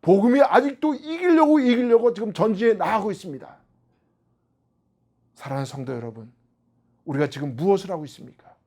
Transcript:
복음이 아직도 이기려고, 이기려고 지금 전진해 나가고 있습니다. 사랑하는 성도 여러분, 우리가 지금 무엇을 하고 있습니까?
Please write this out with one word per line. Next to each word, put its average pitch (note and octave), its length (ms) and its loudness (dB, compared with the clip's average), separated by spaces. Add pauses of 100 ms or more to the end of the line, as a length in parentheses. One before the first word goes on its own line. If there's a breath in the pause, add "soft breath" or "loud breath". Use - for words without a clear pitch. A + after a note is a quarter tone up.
복음이 A3+ 400 4
아직도 C#4 520 2
이기려고, D#4 680 2
이기려고 A#3+ 540 2
지금 G#3 200 -6
전진해 A3 420 0
나가고 G3+ 360 -2
있습니다. D#3 460 -14 (1800)
사랑하는 C3+ 320 -8
성도 C3 280 -12
여러분, A2+ 380 -14 (760)
우리가 D3 240 -2
지금 C#3 260 -10
무엇을 F#3+ 340 -2
하고 D#3+ 160 -10
있습니까? - 500 -20 (100)